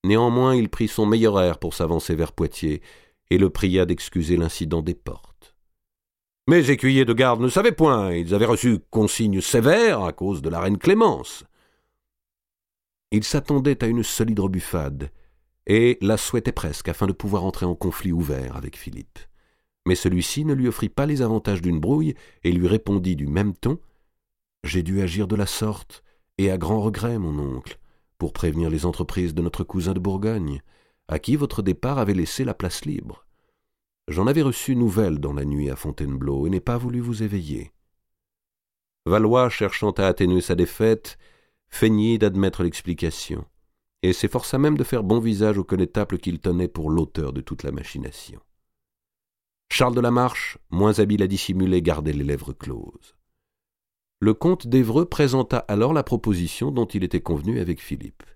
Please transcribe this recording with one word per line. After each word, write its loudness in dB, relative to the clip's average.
Néanmoins, 4
il 2
prit -2
son 0
meilleur 4
air 2
pour -6
s'avancer -2
vers -2
Poitiers -4
et 4
le 6
pria 2
d'excuser -2
l'incident -2
des -4
portes. « -18
Mes 6
écuyers 4
de 2
garde 4
ne 2
savaient 4
point, 4
ils -2
avaient 4
reçu 2
consigne 2
sévère 4
à -2
cause -4
de -4
la -4
reine 0
Clémence. » 2
Il 2
s'attendait 0
à 0
une 0
solide 0
rebuffade -2
et 4
la 2
souhaitait -2
presque -6
afin -2
de 0
pouvoir -2
entrer -2
en -2
conflit -4
ouvert -4
avec -12
Philippe. -16
Mais 4
celui-ci 0
ne 2
lui 0
offrit -2
pas -2
les 0
avantages 0
d'une 0
brouille 0
et 2
lui 2
répondit 0
du -4
même 0
ton, « -4
J'ai -2
dû 0
agir -2
de 0
la 0
sorte, -6
et 4
à 0
grand 0
regret, -2
mon -4
oncle, -8
pour -4
prévenir 0
les -2
entreprises -4
de -2
notre -4
cousin -4
de -2
Bourgogne, -4
à -4
qui 0
votre -2
départ -2
avait 2
laissé -2
la -4
place -6
libre. -10
J'en 0
avais 4
reçu 0
nouvelle 2
dans -4
la -4
nuit -2
à -6
Fontainebleau -4
et 0
n'ai 0
pas -4
voulu -4
vous -6
éveiller. » -6
Valois, 4
cherchant -2
à 0
atténuer 2
sa -2
défaite, 0
feignit 2
d'admettre 2
l'explication, -6
et 2
s'efforça -2
même 2
de 0
faire -2
bon 2
visage 0
au -2
connétable -2
qu'il -4
tenait 0
pour -6
l'auteur -2
de -8
toute -12
la -6
machination. -12
Charles 0
de 0
la 0
Marche, -2
moins 2
habile 2
à 0
dissimuler, 0
gardait 0
les -4
lèvres -6
closes. -16
Le 4
comte 0
d'Évreux 4
présenta 0
alors 0
la 0
proposition -2
dont 0
il -4
était -2
convenu -2
avec -4
Philippe. -12